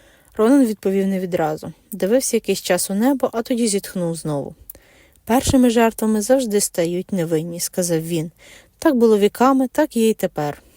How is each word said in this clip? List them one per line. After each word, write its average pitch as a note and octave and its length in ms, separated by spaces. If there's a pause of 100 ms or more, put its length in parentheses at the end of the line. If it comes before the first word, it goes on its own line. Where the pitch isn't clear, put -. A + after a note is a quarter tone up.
(360)
Ронан B3+ 300
відповів G3 400
не F#3+ 140
відразу. E3 520 (200)
Дивився A3 440
якийсь G3 260
час F3+ 280
у G3 40
небо, B3 380
а A3+ 100
тоді A#3 260
зітхнув F#3 480
знову. D3+ 380 (680)
«Першими B3 460
жертвами A3 520
завжди A3+ 380
стають F3 520
невинні», E3+ 480
сказав E3+ 420
він. E3 280 (480)
«Так D#4 160
було A3+ 240
віками, B3+ 540
так - 240
є A3+ 120
й A3 60
тепер». D3+ 480 (140)